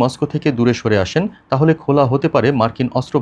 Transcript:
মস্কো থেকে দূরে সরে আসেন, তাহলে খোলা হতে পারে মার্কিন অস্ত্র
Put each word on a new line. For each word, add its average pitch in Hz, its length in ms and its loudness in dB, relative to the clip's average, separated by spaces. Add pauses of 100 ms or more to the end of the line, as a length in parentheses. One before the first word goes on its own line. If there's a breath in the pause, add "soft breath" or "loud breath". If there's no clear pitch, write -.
মস্কো 127 240 -2
থেকে 151 220 -4 (100)
দূরে 120 220 2
সরে 107 240 0
আসেন, 160 200 -2 (260 loud breath)
তাহলে 156 220 2 (100)
খোলা 143 300 2
হতে 139 220 0
পারে 123 140 2 (120)
মার্কিন 120 280 -2 (100)
অস্ত্র - 240 -4